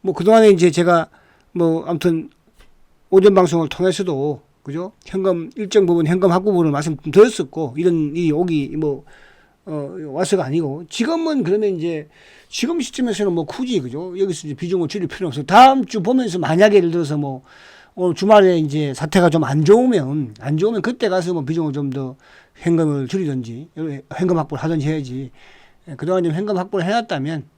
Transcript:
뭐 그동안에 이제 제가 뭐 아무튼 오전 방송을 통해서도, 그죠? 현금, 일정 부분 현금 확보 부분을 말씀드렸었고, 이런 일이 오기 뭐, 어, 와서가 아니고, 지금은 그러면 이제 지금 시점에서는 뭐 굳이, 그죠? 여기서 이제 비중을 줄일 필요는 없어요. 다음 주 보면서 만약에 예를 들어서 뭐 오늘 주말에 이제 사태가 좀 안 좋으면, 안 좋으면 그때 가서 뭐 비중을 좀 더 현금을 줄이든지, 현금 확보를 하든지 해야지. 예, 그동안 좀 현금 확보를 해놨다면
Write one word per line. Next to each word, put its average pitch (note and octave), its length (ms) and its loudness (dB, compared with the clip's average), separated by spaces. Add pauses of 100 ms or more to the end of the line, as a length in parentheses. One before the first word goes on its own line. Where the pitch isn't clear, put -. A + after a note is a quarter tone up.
뭐 F#3+ 100 -2
그동안에 G#3+ 380 6
이제 F3 200 6
제가 E3+ 380 2 (440)
뭐 E3 340 0
아무튼 E3 420 -2 (800)
오전 G3 240 6
방송을 E3+ 380 2
통해서도, D#3 720 -4 (200)
그죠? E3+ 300 -12 (140)
현금, F#3 500 -4
일정 G3+ 300 2
부분 E3+ 200 2
현금 F3+ 260 2
확보 F#3 200 0
부분을 E3+ 180 2
말씀드렸었고, D3+ 1080 0
이런 D#3+ 360 0
일이 E3+ 160 0
오기 D3+ 460 -2
뭐, D3 280 -4 (600)
어, D3+ 320 -10 (100)
와서가 E3 380 -2
아니고, D3+ 460 -4
지금은 D#4 520 -4
그러면 G3 340 -2
이제 D#3+ 320 -6 (400)
지금 E4 320 -4
시점에서는 G#3 520 -4
뭐 E3+ 120 -2
굳이, B3 360 -6
그죠? D#3+ 380 -10
여기서 F#3 300 -4
이제 D3 60 -8
비중을 E3+ 340 -4
줄일 F3+ 200 -6
필요는 F3+ 200 -8
없어요. C#3 180 -8
다음 C4 380 6
주 G#3+ 180 -4
보면서 A3 360 0
만약에 F3+ 380 4
예를 E3+ 140 4
들어서 D#3+ 260 -2
뭐 C#3 260 -6 (520)
오늘 F3+ 200 -2
주말에 G3 440 6
이제 D3+ 340 -2
사태가 E3 380 2
좀 D#3 140 0
안 C#3+ 200 0
좋으면, D#3 760 2
안 C#3+ 160 -4
좋으면 G3+ 260 -2
그때 B3 260 -4
가서 F3+ 240 -2
뭐 D#3+ 120 -4
비중을 D#3 280 -4
좀 C#3 180 -4
더 C3 260 -10 (400)
현금을 D#3 500 0
줄이든지, C3+ 640 -6 (460)
현금 F3+ 240 0
확보를 D3+ 260 -6
하든지 D#3 220 -2
해야지. C3+ 440 -6 (580)
예, D3+ 60 -14
그동안 F3 300 -4
좀 E3 80 -2
현금 G3+ 240 -4
확보를 F#3 300 -4
해놨다면 F3+ 580 -4 (120)